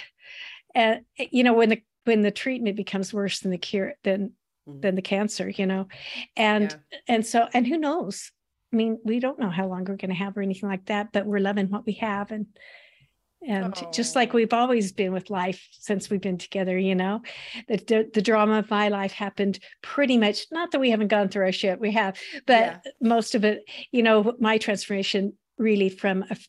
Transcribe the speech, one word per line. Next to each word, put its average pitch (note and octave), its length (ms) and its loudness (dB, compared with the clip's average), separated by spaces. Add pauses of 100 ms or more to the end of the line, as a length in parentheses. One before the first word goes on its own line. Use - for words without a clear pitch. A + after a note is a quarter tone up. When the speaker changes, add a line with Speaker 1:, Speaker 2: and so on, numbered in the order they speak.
(760)
Speaker 1:
and, A3+ 300 2 (260)
you B3 140 4
know, B3 80 6
when A3+ 160 6
the, A3 140 2 (240)
when A3+ 160 4
the G#3 100 2
treatment A#3 440 -4
becomes G3 380 -6
worse G3+ 260 -4
than F#3 120 -2
the F3 60 -4
cure, F#3+ 440 -4
than, F#3+ 300 -2 (340)
Speaker 2:
Mm-hmm. C#3+ 140 -16
Speaker 1:
than F#3 140 0
the F#3+ 80 -2
cancer, G3 480 -2
you G3 160 -2
know? F#3+ 220 -2 (500)
And, G#3 360 2 (160)
Speaker 2:
Yeah. - 160 -16
Speaker 1:
and - 200 2
so, A#3 260 2
and B3 140 2
who D4 100 0
knows? D4+ 560 -4 (400)
I A#3 40 2
mean, A3 280 0
we A3 160 0
don't C4 180 -2
know G#3 120 -2
how F#3 180 -2
long F#3 160 -6
we're G3 120 -6
gonna F#3 180 -6
have G3 240 -6
or - 40 -2
anything G3 280 -4
like F#3+ 160 -6
that, G#3+ 260 -2
but G3 140 0
we're G#3 120 0
loving G3 300 0
what G#3 160 -4
we G#3+ 160 -2
have. G#3 320 -4
And, G#3+ 140 -8 (1000)
and F#3+ 280 -2 (180)
just A#3+ 240 -2
like A#3 160 4
Speaker 2:
Aw. A#3+ 60 2
Speaker 1:
we've A3+ 160 4
always A#3 380 2
been F#3+ 200 -2
with F#3 160 -6
life F#3 440 -4
since - 360 -4
we've G3 140 -2
been F#3 160 -4
together, F#3 400 -4
you F#3+ 160 2
know, F#3+ 260 0 (480)
the, A3 80 0
the, A3 380 0
the G#3+ 80 2
drama G#3+ 360 4
of G#3 120 -2
my G#3 180 2
life G3 240 -2
happened G3 460 -2 (240)
pretty C4 340 2
much, G#3 340 2
not E4+ 200 -6
that C#4 100 0
we C4 80 2
haven't A3 200 2
gone G#3 200 2
through G3 160 0
our F#3 80 2
shit, F#3+ 260 0
we G#3+ 140 -2
have, G3+ 240 0 (300)
but A#3+ 140 8
Speaker 2:
Yeah. F3 180 0 (240)
Speaker 1:
most A#3 320 2
of G#3+ 100 2
it, G#3 200 0 (280)
you B3 100 4
know, A3 380 6
my A3 160 4
transformation G3+ 800 -2 (240)
really G#3 320 2
from F#3+ 320 -2
a - 80 -10
f-, - 180 -10